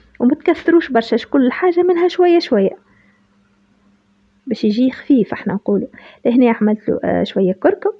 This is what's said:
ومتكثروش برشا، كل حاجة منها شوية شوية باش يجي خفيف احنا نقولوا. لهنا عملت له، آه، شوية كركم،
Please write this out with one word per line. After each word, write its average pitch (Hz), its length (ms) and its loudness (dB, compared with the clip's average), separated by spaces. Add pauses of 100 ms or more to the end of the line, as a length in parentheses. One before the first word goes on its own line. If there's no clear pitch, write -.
(200)
ومتكثروش 311 720 0
برشا، 226 260 -2 (140)
كل 254 220 2
حاجة 359 300 0
منها 359 260 0
شوية 349 300 2
شوية 202 320 0 (1800)
باش 240 180 -6
يجي 233 260 0
خفيف - 420 0
احنا - 220 -6
نقولوا. 196 340 -4 (360)
لهنا 240 360 2
عملت 214 280 -2
له، - 160 -2
آه، 175 200 -2
شوية 190 280 0
كركم، 392 480 -2